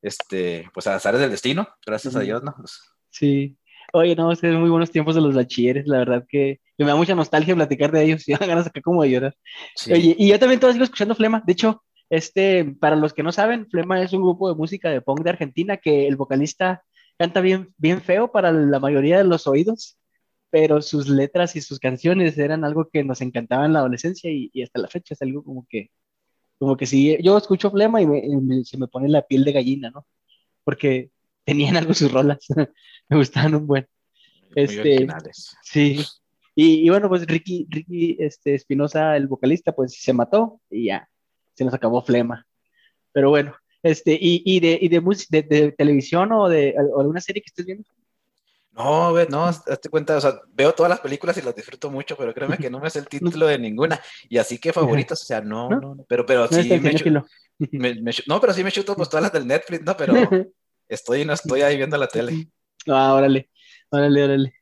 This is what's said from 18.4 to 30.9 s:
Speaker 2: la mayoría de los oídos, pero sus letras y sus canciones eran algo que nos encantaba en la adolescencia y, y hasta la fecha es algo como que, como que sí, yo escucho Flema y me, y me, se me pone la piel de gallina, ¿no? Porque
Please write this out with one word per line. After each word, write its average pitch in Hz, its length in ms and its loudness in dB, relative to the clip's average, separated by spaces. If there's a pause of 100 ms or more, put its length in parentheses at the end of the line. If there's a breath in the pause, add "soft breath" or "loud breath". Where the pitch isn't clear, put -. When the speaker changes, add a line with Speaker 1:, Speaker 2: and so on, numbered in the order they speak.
Speaker 2:
la 143 260 2
mayoría 143 380 2
de 196 80 4
los 170 200 0
oídos, 170 520 -2 (520)
pero 156 320 4
sus 143 280 -4
letras 143 480 0
y 147 40 -8
sus 139 180 -14
canciones 165 580 0
eran 151 260 -2
algo 151 280 -2
que 147 120 0
nos 131 160 -6
encantaba 123 460 -4
en 156 80 2
la 156 60 2
adolescencia 160 520 -4
y, 135 220 -8
y 127 100 -8
hasta 123 160 -10
la 95 80 -6
fecha - 280 -12
es - 60 -12
algo 139 220 -8
como 127 260 -16
que, 107 200 -12 (720)
como 135 180 0
que 139 80 -6
sí, 139 360 2
yo 190 160 6
escucho 202 340 0
Flema 214 300 2
y 170 60 4
me, 143 120 2
y 139 180 -4
me, 131 260 -2
se - 140 -14
me 127 100 -6
pone 135 220 -4
la 151 120 4
piel 135 220 0
de 143 100 0
gallina, 131 360 -2
¿no? 135 160 -20 (580)
Porque 131 480 -2 (340)